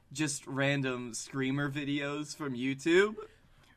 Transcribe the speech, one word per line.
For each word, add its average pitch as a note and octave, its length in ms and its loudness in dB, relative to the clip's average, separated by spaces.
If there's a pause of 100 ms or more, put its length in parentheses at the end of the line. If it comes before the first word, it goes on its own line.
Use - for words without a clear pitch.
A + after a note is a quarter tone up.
(120)
just C#3+ 360 -2
random C3 680 0
screamer C#3 580 -2
videos C#3+ 640 -4
from C#3+ 200 -4
YouTube. E3 600 4 (600)